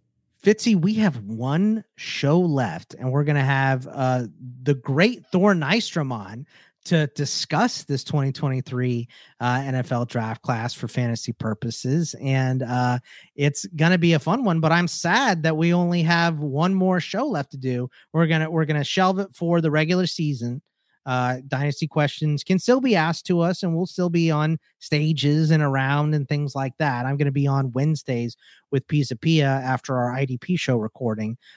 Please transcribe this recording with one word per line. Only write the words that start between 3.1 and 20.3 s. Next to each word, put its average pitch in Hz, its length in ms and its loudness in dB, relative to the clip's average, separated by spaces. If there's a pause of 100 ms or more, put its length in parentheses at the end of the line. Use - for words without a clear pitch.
we're 143 140 0
gonna 143 200 2
have, 135 460 0
uh, 127 360 0 (360)
the 139 120 2
great 156 580 0
Thor 196 220 4
Nystrom 156 580 0
on 110 340 -10 (380)
to 156 240 2
discuss - 760 -2
this 139 180 -4
twenty 135 300 0
twenty-three, 127 760 -2 (320)
uh, 123 260 0
N 131 80 -4
F 131 180 -2
L 120 140 -2
draft 113 340 -4
class 120 320 -4
for - 160 -8
fantasy 120 440 -4
purposes. 127 880 -4
And, 131 420 0
uh, 123 360 0 (360)
it's 143 320 -2
gonna 170 320 2
be 170 160 4
a 151 40 2
fun 240 260 0
one, 165 160 2
but 156 120 4
I'm 175 160 2
sad 190 540 0
that 160 140 2
we 170 180 2
only 175 280 2
have 170 360 2
one 151 360 0
more 185 260 2
show 233 260 -4
left 165 240 -4
to 143 80 -14
do. 127 320 -4 (220)
We're 165 140 2
gonna, 160 240 0
we're 160 140 0
gonna 147 200 0
shelve 190 340 2
it 196 160 -6
for 170 260 2
the 160 100 2
regular 160 360 2
season. 135 560 -4 (420)